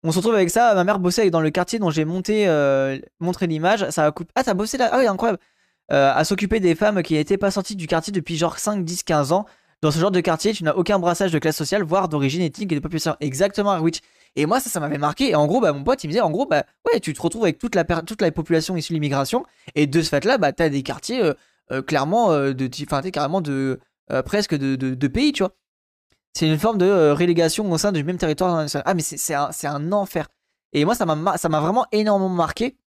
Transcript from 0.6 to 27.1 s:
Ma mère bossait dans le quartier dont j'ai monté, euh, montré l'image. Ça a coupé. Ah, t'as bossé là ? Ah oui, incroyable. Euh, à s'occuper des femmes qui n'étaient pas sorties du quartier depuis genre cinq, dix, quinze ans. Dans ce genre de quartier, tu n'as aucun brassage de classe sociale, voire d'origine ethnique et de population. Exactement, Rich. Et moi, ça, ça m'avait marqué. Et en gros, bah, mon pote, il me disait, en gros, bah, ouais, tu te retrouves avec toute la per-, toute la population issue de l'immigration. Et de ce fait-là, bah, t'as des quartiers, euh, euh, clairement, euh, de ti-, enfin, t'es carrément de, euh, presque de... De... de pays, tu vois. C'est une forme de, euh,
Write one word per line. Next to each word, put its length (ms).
Ma 80
mère 160
bossait 300
dans 100
le 120
quartier 280
dont 100
j'ai 140
monté, 460
euh, 500
montré 260
l'image. 440
Ça 140
a 60
coupé. 240
Ah, 80
t'as 100
bossé 240
là ? 140
Ah 80
oui, 80
incroyable. 320
Euh, 200
à 120
s'occuper 340
des 160
femmes 260
qui 120
n'étaient 240
pas 120
sorties 280
du 100
quartier 240
depuis 240
genre 240
cinq, 240
dix, 200
quinze 280
ans. 140
Dans 100
ce 80
genre 120
de 80
quartier, 320
tu 140
n'as 80
aucun 260
brassage 320
de 80
classe 160
sociale, 280
voire 260
d'origine 320
ethnique 320
et 20
de 60
population. 400
Exactement, 600
Rich. 200
Et 100
moi, 140
ça, 100
ça 100
m'avait 180
marqué. 320
Et 60
en 120
gros, 140
bah, 100
mon 120
pote, 200
il 40
me 40
disait, 100
en 80
gros, 160
bah, 200
ouais, 140
tu 140
te 80
retrouves 220
avec 140
toute 180
la 100
per-, 200
toute 160
la 100
population 440
issue 180
de 20
l'immigration. 500
Et 120
de 140
ce 80
fait-là, 280
bah, 140
t'as 180
des 140
quartiers, 400
euh, 100
euh, 100
clairement, 500
euh, 220
de 140
ti-, 200
enfin, 140
t'es 100
carrément 300
de, 380
euh, 100
presque 320
de... 220
De... 200
de 120
pays, 240
tu 120
vois. 120
C'est 120
une 140
forme 180
de, 80
euh, 300